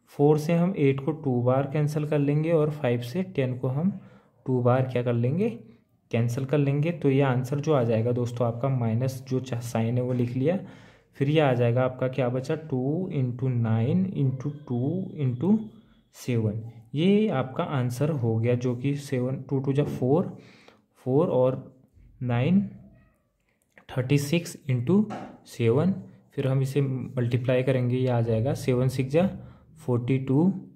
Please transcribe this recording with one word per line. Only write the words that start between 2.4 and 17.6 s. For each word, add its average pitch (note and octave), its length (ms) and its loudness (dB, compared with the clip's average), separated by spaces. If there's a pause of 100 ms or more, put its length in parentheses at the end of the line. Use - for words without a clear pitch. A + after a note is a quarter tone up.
और D3+ 200 2
फ़ाइव B2 320 0
से F3+ 220 -4
टेन B2 320 -2
को C#3 120 -4
हम D#3 220 0 (540)
टू B2+ 160 0
बार B2 260 4
क्या B2 160 -2
कर A#2+ 100 0
लेंगे, C#3 360 0 (640)
कैंसिल A#2+ 340 0
कर D3+ 120 0
लेंगे। C#3+ 360 2
तो D3 160 0
ये C3+ 140 4
आंसर C3 360 0
जो D3+ 140 0
आ C3 100 4
जाएगा A2+ 300 2
दोस्तों A#2+ 340 -2
आपका, A#2 220 -2
माइनस A#2+ 540 -2
जो C3 180 -4
चा-, A#2+ 200 -6
साइन A2+ 360 -2
है B2 60 0
वो B2+ 100 -2
लिख B2 180 0
लिया, D3+ 280 0 (580)
फिर C#3 120 2
ये D#3 120 4
आ C#3 120 4
जाएगा A#2+ 300 2
आपका B2+ 260 -2
क्या B2+ 200 -2
बचा, B2+ 260 -2
टू D3+ 580 -4
into C3 380 -2
नाइन A#2+ 540 2 (120)
into C#3 340 0 (160)
टू C#3+ 400 -2 (100)
into C#3+ 400 0 (580)
सेवन, A2 460 -2 (340)
ये G3+ 340 4
आपका C3+ 360 -2